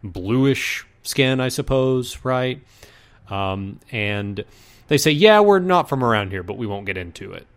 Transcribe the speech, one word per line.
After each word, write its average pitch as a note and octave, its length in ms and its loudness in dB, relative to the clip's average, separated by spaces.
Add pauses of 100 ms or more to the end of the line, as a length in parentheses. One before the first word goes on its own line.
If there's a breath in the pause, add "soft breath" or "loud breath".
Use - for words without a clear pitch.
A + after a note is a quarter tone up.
bluish A2 840 -2 (160)
skin, C3 380 0
I B2+ 80 0
suppose, C3 760 -2
right? B2+ 360 -2 (680 soft breath)
Um, G2 500 -6 (140)
and G2+ 520 -4 (440 soft breath)
they C#3+ 100 4
say, D#3+ 120 2
"Yeah, G#3 300 6
we're G3+ 200 6
not F3+ 280 0
from C3+ 160 -2
around G#2+ 260 0
here, G2 120 -6
but G2 140 -10
we A2+ 100 -6
won't G2+ 200 -6
get G2 100 -4
into F#2 360 -12
it." F2 140 -16 (100)